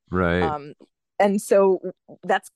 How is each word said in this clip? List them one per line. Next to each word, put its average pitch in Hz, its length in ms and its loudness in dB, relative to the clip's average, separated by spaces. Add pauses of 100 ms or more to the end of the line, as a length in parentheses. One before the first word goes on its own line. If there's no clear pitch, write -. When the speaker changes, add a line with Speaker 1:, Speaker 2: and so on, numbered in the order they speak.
(100)
Speaker 1:
Right. 90 320 0
Speaker 2:
Um, 143 320 -6 (440)
and 202 220 2
so 196 400 2 (420)
that's, 190 340 -4